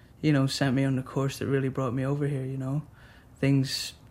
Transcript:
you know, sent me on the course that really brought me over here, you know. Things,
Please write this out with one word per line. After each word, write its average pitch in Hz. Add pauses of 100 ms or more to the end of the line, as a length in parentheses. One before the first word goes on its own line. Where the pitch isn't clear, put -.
(200)
you 151
know, 135
sent 135
me 135
on 135
the 127
course 139
that -
really 135
brought 131
me 131
over 143
here, 135
you 131
know. 135 (580)
Things, 135 (160)